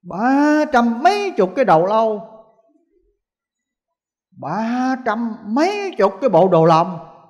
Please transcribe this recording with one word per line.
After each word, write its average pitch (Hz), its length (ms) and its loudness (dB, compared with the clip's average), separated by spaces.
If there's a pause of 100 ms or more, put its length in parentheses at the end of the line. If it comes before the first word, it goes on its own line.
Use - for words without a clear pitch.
ba 277 640 0
trăm 240 300 0
mấy 392 340 0
chục 185 180 2
cái 269 100 0
đầu 170 200 4
lâu, 214 440 -2 (2000)
ba 226 560 -4 (100)
trăm 226 300 -4 (100)
mấy 359 520 -2
chục 196 240 2
cái 269 80 2
bộ 180 180 4
đồ 165 180 4
lòng. 170 340 2 (300)